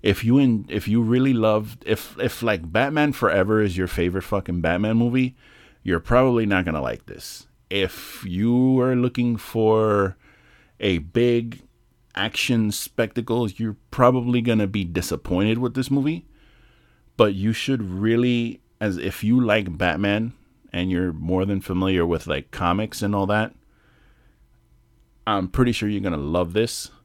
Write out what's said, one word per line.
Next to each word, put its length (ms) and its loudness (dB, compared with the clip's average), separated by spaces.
if 240 0
you 140 6
in-, 280 2
if 220 -4
you 140 2
really 300 2
loved, 520 0
if, 340 -4
if, 220 -4
like, 280 -2
Batman 440 0
Forever 480 2
is 160 0
your 100 0
favorite 360 -2
fucking 360 -4
Batman 380 0
movie, 400 0
you're 140 0
probably 460 2
not 180 2
gonna 180 -2
like 260 -8
this. 380 -18
If 560 -4
you 540 2
are 160 2
looking 400 0
for 800 2
a 200 0
big 640 0
action 560 0
spectacle, 760 -2
you're 260 -6
probably 480 4
gonna 280 2
be 180 -2
disappointed 720 0
with 160 -2
this 180 -2
movie. 340 0
But 160 4
you 180 0
should 300 -2
really, 800 0
as 160 -2
if 300 -6
you 180 4
like 340 0
Batman 540 0
and 180 -2
you're 220 0
more 320 -2
than 160 -2
familiar 460 0
with, 220 -2
like, 240 -6
comics 500 -2
and 120 -2
all 140 0
that, 260 0
I'm 220 -2
pretty 240 2
sure 160 -4
you're 140 -2
gonna 160 -2
love 360 -2
this 380 -4